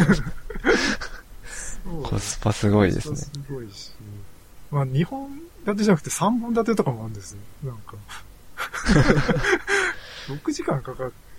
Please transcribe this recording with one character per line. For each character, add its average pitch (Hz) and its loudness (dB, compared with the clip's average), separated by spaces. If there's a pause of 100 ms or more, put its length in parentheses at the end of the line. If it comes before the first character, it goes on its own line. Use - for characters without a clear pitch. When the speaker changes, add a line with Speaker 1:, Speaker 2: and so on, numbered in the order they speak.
(1900)
Speaker 1:
そ 170 -4
う。 147 -6
Speaker 2:
コ 104 -2
ス - -4
パ 107 2
す 104 2
ご 104 8
い - 4
で - 0
す - -6
ね。 - -4
Speaker 1:
コ - -6
ス - -8
パ 143 -8
す 143 -10
ご 131 -8
い 107 -12
し。 - -14 (760)
ま 143 2
あ、 - 0
二 135 2
本 277 -6 (260)
立 202 -2
て 214 2
じ 214 8
ゃ 190 8
な 156 6
く - -14
て - -8
三 214 2
本 233 -2
立 226 4
て 226 2
と 202 4
か 139 0
も 110 -4
あ - -6
る 110 -8
ん - -10
で 101 -10
す 98 -14
よ。 101 -14 (260)
な 131 -4
ん 113 -12
か。 - -14 (640)
<laughs> - 2
六 147 -6
時 311 -6
間 143 -2
か 127 -8
か 127 -4
っ 123 -6 (280)